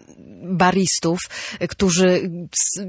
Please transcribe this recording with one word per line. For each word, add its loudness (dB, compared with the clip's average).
baristów, 2
y, -4
którzy 2
s-, 0